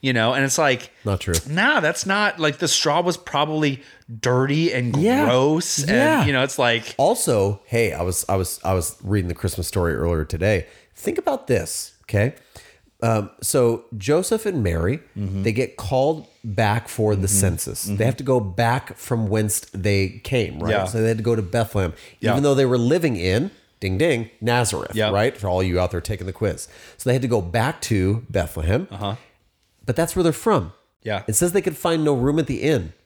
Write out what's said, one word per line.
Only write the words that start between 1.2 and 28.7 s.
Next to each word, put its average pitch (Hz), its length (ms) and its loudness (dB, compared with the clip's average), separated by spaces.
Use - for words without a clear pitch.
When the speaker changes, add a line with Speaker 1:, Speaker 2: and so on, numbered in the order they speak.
Speaker 2:
true. 87 140 -2
Speaker 1:
nah, 214 320 2
that's 165 260 -2
not, 202 340 0
like, 151 180 0
the 170 100 -2
straw 156 320 2
was 175 160 0
probably 151 680 0
dirty 143 520 2
and 123 240 0
Speaker 2:
Yeah. 240 300 2
Speaker 1:
gross. 139 540 2
And, 143 100 -2
Speaker 2:
Yeah. 262 360 4
Speaker 1:
you 147 60 2
know, 131 100 2
it's 139 160 -2
like 117 400 0
Speaker 2:
Also, 113 680 2
hey, 117 260 2
I 82 100 -4
was, 90 260 -2
I 95 80 2
was, 92 280 -2
I 95 100 2
was 87 280 -2
reading 95 260 0
the 85 60 -4
Christmas 87 340 -4
story 85 260 0
earlier 80 300 0
today. 90 420 0
Think 311 240 -4
about 277 280 -2
this, - 460 -2
okay? 107 300 0
Um, 110 280 0
so 117 440 2
Joseph 175 500 0
and 175 160 -2
Mary, 90 380 0
Speaker 1:
Mm-hmm. 98 240 -4
Speaker 2:
they 110 100 0
get 120 240 -4
called 143 500 -2
back 107 440 0
for 107 280 0
the 98 100 0
Speaker 1:
Mm-hmm. 101 100 0
Speaker 2:
census. 92 500 -2
Speaker 1:
Mm-hmm. 101 100 -4
Speaker 2:
They 107 80 0
have 127 140 0
to 135 60 -10
go 127 160 2
back 117 560 -2
from 113 320 -4
whence 107 320 0
they 98 520 0
came, 104 360 -2
right? 104 120 -2
Speaker 1:
Yeah. 98 120 2
Speaker 2:
So 110 160 -2
they 110 80 2
had 113 100 2
to 113 60 -4
go 117 100 2
to 110 80 -2
Bethlehem, 98 520 -2
Speaker 1:
Yeah. 107 120 0
Speaker 2:
even 139 100 2
though 143 120 4
they 135 120 4
were 123 120 2
living 139 380 2
in, 95 340 0
ding, 95 180 -2
ding, 120 320 0
Nazareth, 117 540 0
Speaker 1:
Yeah. 107 160 2
Speaker 2:
right? 107 260 2
For 98 120 -4
all 92 140 2
you 90 180 2
out 90 100 0
there 87 100 -4
taking 92 260 -6
the 95 60 -8
quiz. - 360 -4
So - 120 -2
they 120 40 4
had 127 80 0
to 131 60 -2
go 113 120 2
back 110 420 -2
to 104 480 0
Bethlehem. 90 600 -2